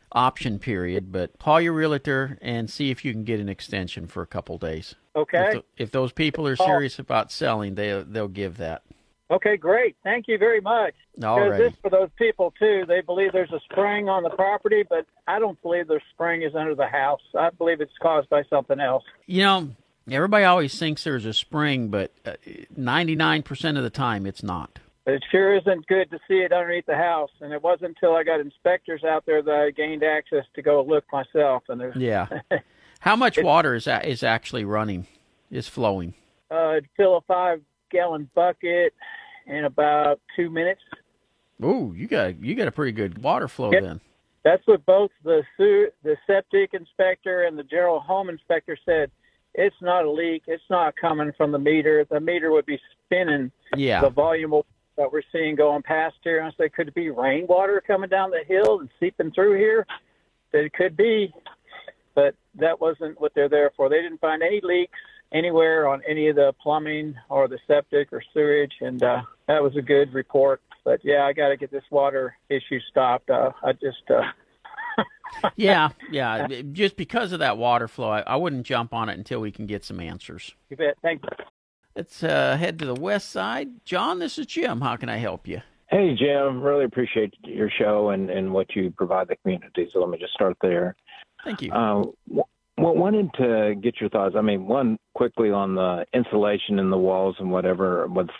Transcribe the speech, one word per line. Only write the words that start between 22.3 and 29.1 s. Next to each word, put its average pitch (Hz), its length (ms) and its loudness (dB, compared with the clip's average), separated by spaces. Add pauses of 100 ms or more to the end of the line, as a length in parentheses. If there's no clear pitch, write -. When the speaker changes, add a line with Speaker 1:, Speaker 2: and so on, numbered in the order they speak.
Speaker 1:
ninety-nine 156 640 0
percent 147 360 -6
of 131 60 -2
the 117 60 -4
time 110 380 -4
it's - 160 -10
not. 87 340 -8 (280)
Speaker 2:
It 135 160 -2 (100)
sure 190 260 4
isn't 180 300 0
good 190 240 2
to 160 80 -12 (100)
see 190 60 2
it 180 180 2
underneath 175 320 -2
the 156 100 -2
house, 160 340 0 (120)
and 147 100 -14
it 151 100 -8
wasn't 170 280 0 (120)
until 165 140 4
I 165 80 2
got 160 160 0
inspectors 156 640 -2
out 156 220 0